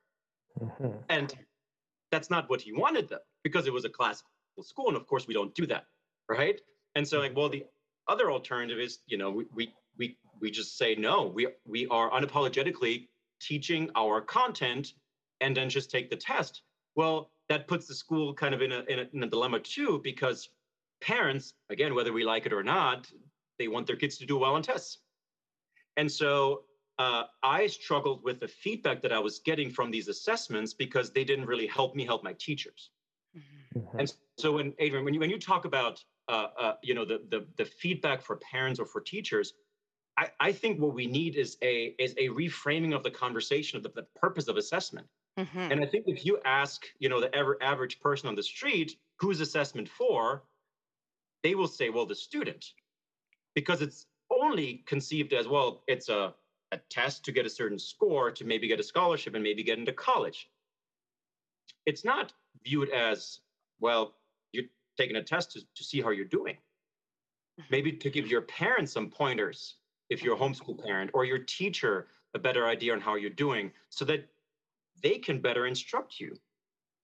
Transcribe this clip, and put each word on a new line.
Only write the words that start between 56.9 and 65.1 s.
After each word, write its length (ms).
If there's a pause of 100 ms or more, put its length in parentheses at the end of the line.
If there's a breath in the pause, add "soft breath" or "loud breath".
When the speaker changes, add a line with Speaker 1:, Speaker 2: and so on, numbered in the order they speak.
Speaker 2:
to 60
get 120
a 60
certain 280
score, 520
to 160
maybe 200
get 140
a 20
scholarship 520
and 100
maybe 180
get 160
into 140
college. 560 (1400)
It's 180
not 300 (320)
viewed 240
as, 520 (380)
"Well, 360 (380)
you're 120 (320)
taking 200